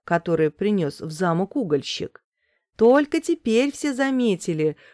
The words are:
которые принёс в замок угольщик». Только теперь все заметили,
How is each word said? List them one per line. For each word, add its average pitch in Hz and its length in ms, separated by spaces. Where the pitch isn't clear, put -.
которые 165 440
принёс 190 520
в 156 100
замок 175 460
угольщик». - 640
Только 277 420
теперь 277 540
все 285 200
заметили, 214 840